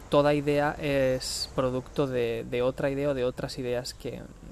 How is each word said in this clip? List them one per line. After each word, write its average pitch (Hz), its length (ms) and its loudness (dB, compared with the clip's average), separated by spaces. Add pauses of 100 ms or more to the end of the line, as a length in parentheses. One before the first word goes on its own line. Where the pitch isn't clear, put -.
toda 147 260 6
idea 147 460 2
es 135 760 0
producto 131 520 0
de, 120 420 -2
de 123 140 0
otra 131 280 0
idea 139 200 0
o 139 40 0
de 127 100 0
otras 127 340 -4
ideas 123 340 -2
que, 120 300 -10 (300)